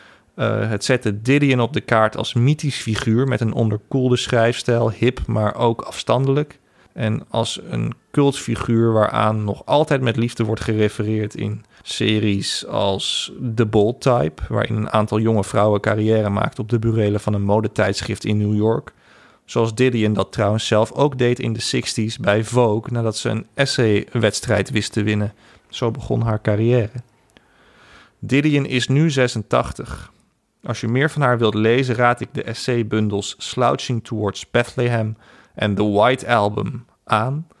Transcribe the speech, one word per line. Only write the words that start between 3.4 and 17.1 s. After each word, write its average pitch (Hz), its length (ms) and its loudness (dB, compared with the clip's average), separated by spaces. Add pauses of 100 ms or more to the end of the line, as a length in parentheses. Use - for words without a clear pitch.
een 110 120 0
onderkoelde 123 640 0
schrijfstijl, 117 760 0
hip, 123 360 0
maar 107 280 0
ook 117 260 0
afstandelijk. 135 760 -2 (340)
En 110 360 -4
als - 300 -4 (100)
een 113 240 -4 (180)
cultfiguur 120 800 2
waaraan 110 520 0
nog 104 220 -6
altijd 147 360 2
met 120 140 0
liefde 120 280 -2
wordt 110 180 -2
gerefereerd 107 720 -2
in 107 300 -6 (160)
series 107 840 -2
als - 640 -4 (240)
The 113 100 2
Bold 107 360 2
Type, 135 480 0
waarin 110 260 -2
een 107 160 -4
aantal 107 280 0
jonge 110 240 2
vrouwen 104 380 2
carrière 107 480 0
maakt 101 300 -2
op 110 100 -6
de 117 100 0
burelen 110 400 0